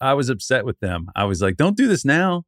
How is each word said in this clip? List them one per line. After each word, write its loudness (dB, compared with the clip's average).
I 2
was 0
upset -2
with -6
them. -4
I 0
was 0
like, 0
"Don't 2
do 2
this 0
now." 2